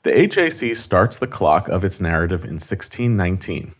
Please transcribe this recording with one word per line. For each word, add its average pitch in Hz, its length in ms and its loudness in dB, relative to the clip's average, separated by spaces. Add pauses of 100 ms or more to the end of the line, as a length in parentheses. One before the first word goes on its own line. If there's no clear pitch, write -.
the - 120 4
A 175 120 6
J 175 200 2
C 120 260 -4
starts 101 440 2
the - 80 -2
clock 80 420 2
of 90 160 0
its 95 160 -4
narrative 85 440 0
in 82 160 -10
sixteen 117 560 -2
nineteen, 90 640 -4